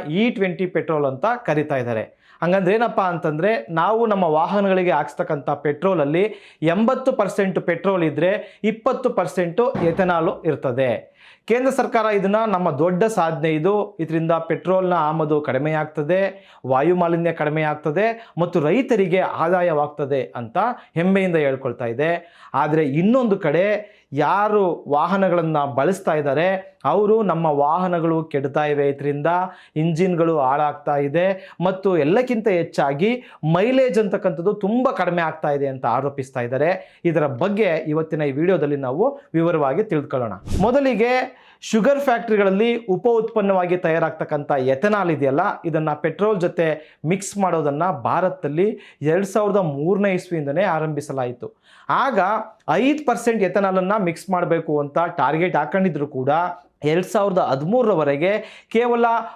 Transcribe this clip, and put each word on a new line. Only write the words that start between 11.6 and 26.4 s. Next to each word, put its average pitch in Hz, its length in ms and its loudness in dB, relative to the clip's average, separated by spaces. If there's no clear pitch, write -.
ಸರ್ಕಾರ 233 360 0
ಇದನ್ನ 202 300 2
ನಮ್ಮ 175 320 0
ದೊಡ್ಡ 175 240 2
ಸಾಧನೆ 165 500 0
ಇದು, 196 460 0
ಇದರಿಂದ 160 320 -2
ಪೆಟ್ರೋಲ್ನ 170 640 0
ಆಮದು 156 480 2
ಕಡಿಮೆ 143 300 -2
ಆಗ್ತದೆ, 156 840 -2
ವಾಯು 143 280 4
ಮಾಲಿನ್ಯ 170 360 2
ಕಡಿಮೆ 156 300 -2
ಆಗ್ತದೆ 156 760 -2
ಮತ್ತು 170 220 0
ರೈತರಿಗೆ 190 600 2
ಆದಾಯವಾಗ್ತದೆ 147 1160 0
ಅಂತ 120 220 -6
ಹೆಮ್ಮೆಯಿಂದ 185 400 2
ಹೇಳ್ಕೊಳ್ತಾ 135 500 -2
ಇದೆ. 156 520 -2
ಆದ್ರೆ 151 320 2
ಇನ್ನೊಂದು 196 520 2
ಕಡೆ 190 600 0
ಯಾರು 185 760 2
ವಾಹನಗಳನ್ನ 170 680 2
ಬಳಸ್ತಾ 147 560 0
ಇದ್ದಾರೆ 156 720 -2